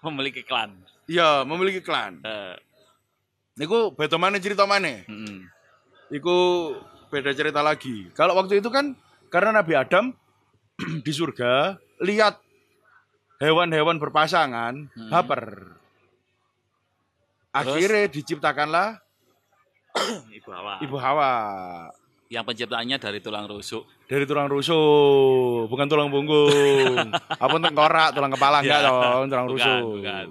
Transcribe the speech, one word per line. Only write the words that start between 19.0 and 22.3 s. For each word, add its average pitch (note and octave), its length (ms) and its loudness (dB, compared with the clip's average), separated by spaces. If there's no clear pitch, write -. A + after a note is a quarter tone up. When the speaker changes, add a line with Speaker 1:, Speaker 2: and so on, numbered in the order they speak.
Speaker 1:
<clears throat> E3 400 -6
Ibu - 160 -20
Hawa. G2 280 -10
Speaker 2:
Ibu C#3 180 -8
Hawa. C3+ 340 0
Speaker 1:
Yang A#2 180 -10